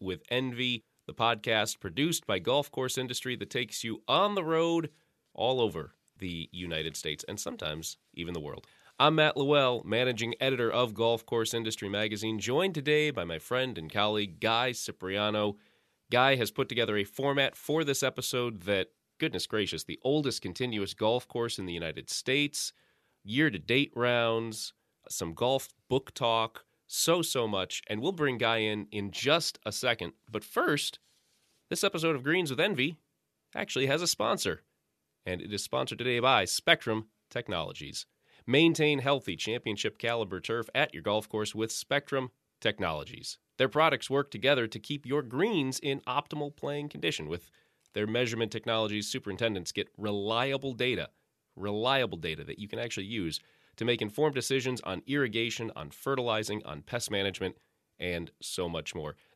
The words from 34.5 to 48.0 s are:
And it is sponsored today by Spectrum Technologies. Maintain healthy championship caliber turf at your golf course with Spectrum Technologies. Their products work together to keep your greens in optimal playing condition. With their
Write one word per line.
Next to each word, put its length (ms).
And 160
it 120
is 100
sponsored 360
today 200
by 240
Spectrum 600
Technologies. 760
Maintain 540
healthy 380
championship 600
caliber 440
turf 340
at 180
your 100
golf 260
course 260
with 160
Spectrum 580
Technologies. 800
Their 120
products 400
work 220
together 360
to 120
keep 260
your 160
greens 580
in 220
optimal 520
playing 360
condition. 400
With 200
their 120